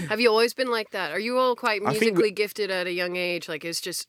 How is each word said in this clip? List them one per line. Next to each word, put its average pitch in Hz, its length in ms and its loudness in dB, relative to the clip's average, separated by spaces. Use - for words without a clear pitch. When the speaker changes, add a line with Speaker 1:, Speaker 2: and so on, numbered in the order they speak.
Speaker 1:
Have 214 100 -2
you 240 100 6
always 226 240 4
been 262 160 -2
like 226 220 -4
that? 175 200 -4
Are 175 80 -4
you 240 180 0
all 254 180 2
quite 214 260 0
Speaker 2:
I 214 100 0
think 214 100 0
Speaker 1:
musically 220 220 4
Speaker 2:
we 214 80 2
Speaker 1:
gifted 202 400 -2
at 180 160 0
a 180 40 -2
young 180 240 -2
age? 175 340 -2
Like, 156 160 -8
it's 165 160 -4
just - 280 -8